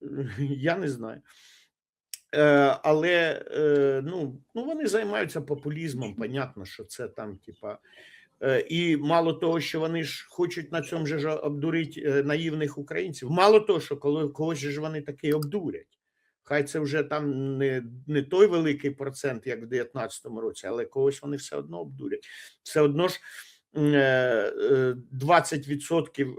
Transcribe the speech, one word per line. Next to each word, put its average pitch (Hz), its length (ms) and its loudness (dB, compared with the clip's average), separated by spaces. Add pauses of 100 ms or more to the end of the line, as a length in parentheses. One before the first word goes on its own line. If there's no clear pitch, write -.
<laughs> 135 380 -8
я 143 380 -2
не 185 120 -4
знаю. 113 320 -8 (1120)
Е, 147 480 6
але, 165 680 2
е, 139 540 2
ну, 147 360 -6 (140)
ну, 233 100 -4
вони 311 220 -4
займаються 202 540 -2
популізмом, 143 760 -6
понятно, 117 500 -8
що 104 200 -16
це 113 240 -12
там, 104 280 -12
типа, 104 420 -14 (640)
е, 131 260 2
і 165 280 2
мало 165 360 2
того, 165 280 -2
що 156 200 -4
вони 160 240 -2
ж - 260 -12
хочуть 175 420 -4
на 165 100 -2
цьому 165 240 -4
же 151 120 -2
ж 147 120 -2
обдурити, 156 760 -2
е, 139 160 4
наївних 151 560 -2
українців, 160 520 -6
мало 202 300 8
того, 202 200 2
що 143 160 -4
коли, 147 320 0
когось 156 300 -4
же 139 120 -6
ж 143 100 -6
вони 156 220 -6
таки 147 300 -2
обдурять. 151 640 -4 (460)
Хай 143 220 0
це 151 160 -4
вже 147 220 0
там 139 560 -4
не, 131 240 0 (240)
не 147 160 0
той 185 240 6
великий 160 440 2
процент, 135 560 -6
як 117 160 -6
в 117 40 -14
дев'ятнадцятому 120 760 -6
році, 107 260 -8
але 113 180 -4
когось 135 380 0
вони 143 140 -6
все 147 200 -10
одно 151 240 -8
обдурять. 135 440 -8 (380)
Все - 180 0
одно 151 280 4
ж, - 120 -6 (560)
м, 147 180 4
е, 143 40 6 (720)
е, 127 240 4 (160)
двадцять 143 580 2
відсотків 143 720 -2